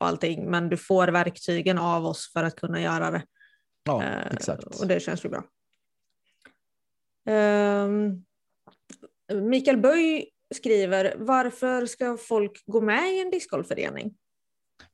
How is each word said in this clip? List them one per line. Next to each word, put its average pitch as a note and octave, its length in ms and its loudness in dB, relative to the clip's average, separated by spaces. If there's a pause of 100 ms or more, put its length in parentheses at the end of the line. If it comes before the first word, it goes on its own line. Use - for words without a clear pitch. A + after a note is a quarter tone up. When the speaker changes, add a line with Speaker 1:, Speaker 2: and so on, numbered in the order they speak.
Speaker 1:
allting, E3 480 -2
men F3 180 0
du F3 80 0
får F#3 300 4
verktygen F3 720 0
av E3+ 280 0
oss - 280 -6
för E3 100 -2
att D#3+ 120 -4
kunna E3+ 260 -6
göra E3 300 -2
det. E3+ 100 -4 (600)
Speaker 2:
Ja, C3 200 0
Speaker 1:
Eh, - 300 -6
Speaker 2:
exakt. - 300 -6 (180)
Speaker 1:
och G3+ 60 -2
det F3+ 120 2
känns - 260 -8
ju F3 40 -6
bra. - 140 -8 (1900)
Ehm, G#3 920 2 (1080)
Mikael B3+ 480 2
Böj D#4 480 4 (260)
skriver, F#3+ 640 2
varför B3+ 680 0
ska A#3+ 320 -4
folk G#3+ 480 -2
gå A3 160 2
med B3+ 320 2
i F#4+ 80 0
en F#4 100 -4
discgolfförening? - 800 -6 (800)